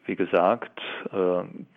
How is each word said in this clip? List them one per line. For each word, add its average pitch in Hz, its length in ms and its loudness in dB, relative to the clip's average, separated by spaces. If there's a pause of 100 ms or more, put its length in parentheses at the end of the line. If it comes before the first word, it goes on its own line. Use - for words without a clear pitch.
wie - 100 -4
gesagt, 92 640 2 (320)
äh, 90 320 2 (340)